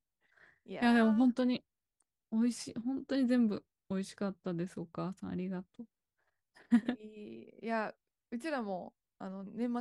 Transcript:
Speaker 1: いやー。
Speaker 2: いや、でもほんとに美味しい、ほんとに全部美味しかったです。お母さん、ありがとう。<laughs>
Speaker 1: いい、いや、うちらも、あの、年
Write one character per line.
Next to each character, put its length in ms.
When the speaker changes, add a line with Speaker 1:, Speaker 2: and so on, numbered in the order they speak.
Speaker 1:
い 80
や 80
ー。 40
Speaker 2:
い 40
や、 60
で 80
も 100
ほ 140
ん 60
と 120
に 200
美 60
味 140
し 160
い、 120
ほ 140
ん 100
と 120
に 100
全 220
部 160
美 60
味 80
し 100
か 140
っ 60
た 200
で 120
す。 140
お 60
母 260
さ 160
ん、 20
あ 40
り 140
が 140
と 200
う。 40
<laughs> 460
Speaker 1:
い 40
い、 580
い 40
や、 280
う 80
ち 120
ら 120
も、 320
あ 100
の、 160
年 260